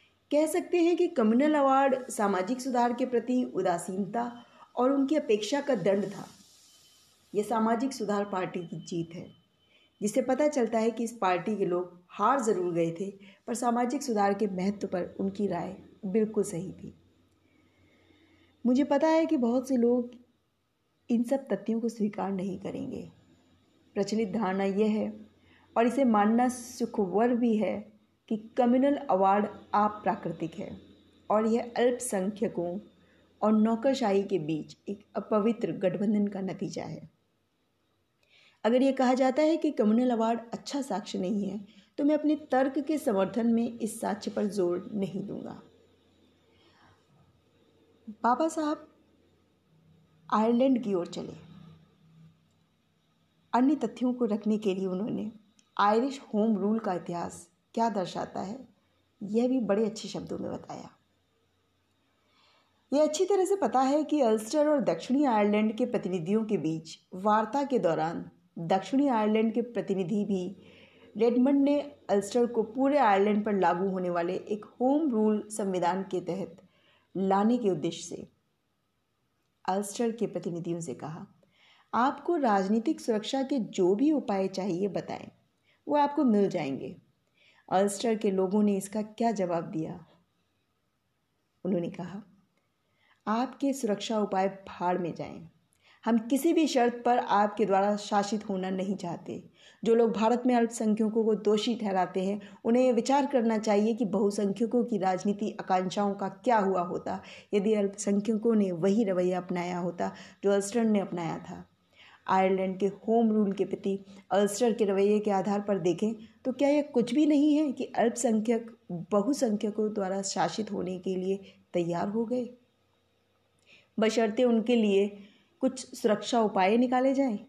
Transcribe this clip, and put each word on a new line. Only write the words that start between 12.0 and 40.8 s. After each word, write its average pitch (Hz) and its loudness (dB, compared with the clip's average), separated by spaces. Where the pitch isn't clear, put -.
हार 247 0
ज़रूर 180 0
गए 165 0
थे, 196 -8
पर 240 -4
सामाजिक 240 -2
सुधार 202 2
के 208 0
महत्व 190 -2
पर 180 -6
उनकी 196 -2
राय 185 -4
बिल्कुल 214 0
सही 180 -6
थी। - -18
मुझे 254 4
पता 285 2
है 320 4
कि 320 0
बहुत 247 0
से 269 0
लोग 240 2
इन 240 2
सब 269 -2
तथ्यों 220 -4
को 233 -2
स्वीकार 208 -4
नहीं 190 -6
करेंगे। - -10
प्रचलित 202 -2
धारणा 190 0
यह 202 2
है, 214 -4
और 233 4
इसे 247 2
मानना 226 4
सुखवर 233 -2
भी 226 2
है, 208 -4
कि 220 -2
कम्युनल 262 4
अवार्ड 196 2
अप्राकृतिक 180 -2
है - -12
और 220 2
यह 226 0
अल्पसंख्यकों 202 -2
और 214 4
नौकरशाही 220 2
के 196 -2
बीच 151 -6
एक 208 -10
अपवित्र 214 -2
गठबंधन 202 0
का 202 -6
नतीजा 180 -6
है। 160 -12
अगर 240 4
यह 269 4
कहा 254 2
जाता 262 2
है 311 4
कि 311 0
कम्युनल 240 2
अवार्ड 226 0
अच्छा 277 -6